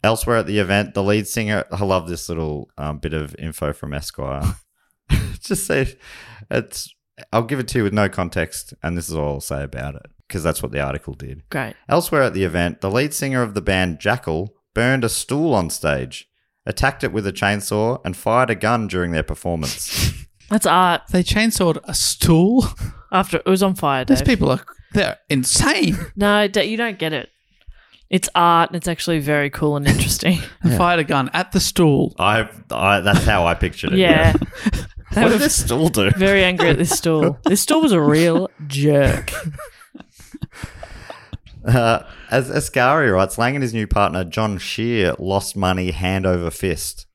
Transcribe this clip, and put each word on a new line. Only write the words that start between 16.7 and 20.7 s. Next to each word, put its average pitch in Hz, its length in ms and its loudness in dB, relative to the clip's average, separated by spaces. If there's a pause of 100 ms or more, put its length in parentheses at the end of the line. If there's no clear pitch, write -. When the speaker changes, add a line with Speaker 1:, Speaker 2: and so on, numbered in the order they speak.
Speaker 1:
it 95 80 -4
with 101 140 -4
a 98 60 -4
chainsaw, 104 720 -2
and 92 120 -6
fired 117 340 0
a 110 40 2
gun 110 340 0
during 87 240 -2
their 78 100 0
performance. - 920 -4 (200)
<laughs> - 180 -18
Speaker 2:
That's 208 160 2
art. 175 440 2